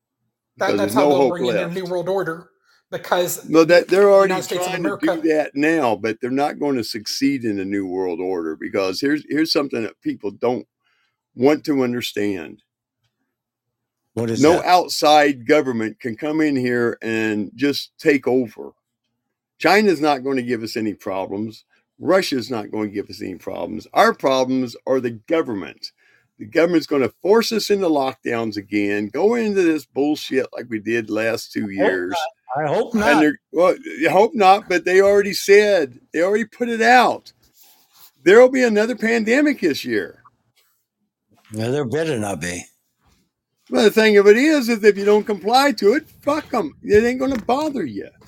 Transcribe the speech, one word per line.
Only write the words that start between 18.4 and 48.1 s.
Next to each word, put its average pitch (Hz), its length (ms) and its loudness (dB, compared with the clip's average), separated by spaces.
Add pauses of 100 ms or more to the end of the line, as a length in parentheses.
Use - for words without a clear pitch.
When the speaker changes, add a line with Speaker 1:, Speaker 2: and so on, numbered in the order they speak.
Speaker 2:
China's 190 420 2
not 143 240 0
gonna 135 180 -2
give 120 220 -6
us 110 140 -10
any 110 160 -2
problems. 95 720 -10 (340)
Russia's 135 500 -2
not 107 220 -8
gonna 107 160 -4
give 101 220 -10
us 104 120 -18
any 98 140 -10
problems. 90 580 -10
Our 214 200 4
problems 131 640 -2 (100)
are 131 140 0
the 120 100 -6
government. 113 800 -6 (460)
The 113 80 -16
government's 160 420 0
gonna 135 340 -2
force 214 320 2
us 208 160 -4
into 196 180 0
lockdowns 123 680 -4
again, 101 500 -2
go 185 280 0
into 214 260 -2
this 160 240 0
bullshit 135 680 -4
like 123 180 -12
we 110 100 -6
did 110 300 -4
last 113 440 -4
two 113 100 -6
Speaker 3:
I - 20 -6
hope 98 60 -10
Speaker 2:
years. 180 400 -2
Speaker 3:
not. 156 540 -8
I 147 80 -2
hope 220 200 -4
Speaker 2:
And 220 80 -2
Speaker 3:
not. 151 200 2
Speaker 2:
they're, 151 180 0 (140)
well, 170 220 2 (300)
I 151 60 2
hope 202 240 2
not, 202 320 4
but 175 180 -2
they 185 160 6
already 202 320 2
said, 196 640 2 (140)
they 156 80 -2
already 208 240 0
put 240 220 -8
it 226 140 -4
out. 226 500 4 (920)
There'll 226 280 8
be 262 120 0
another 226 340 0
pandemic 233 640 0
this 139 240 -2
year. 104 360 -4 (1300)
Speaker 3:
No, 110 180 -4
there 143 140 -2
better 147 340 -2
not 98 220 -6
be. 87 240 -8 (1040)
Speaker 2:
Well, 254 140 0
the 208 80 6
thing 220 260 4
of 196 100 6
it 208 100 8
is, 285 320 2
is 220 140 -2
if 202 140 6
you 196 80 -4
don't 208 200 4
comply 226 480 2
to 202 200 2
it, 311 140 -4 (140)
fuck 285 320 -4
'em. 190 300 -4
It 208 220 4
ain't 254 140 -2
gonna 262 220 -2
bother 269 440 -4
you. 104 240 -10 (180)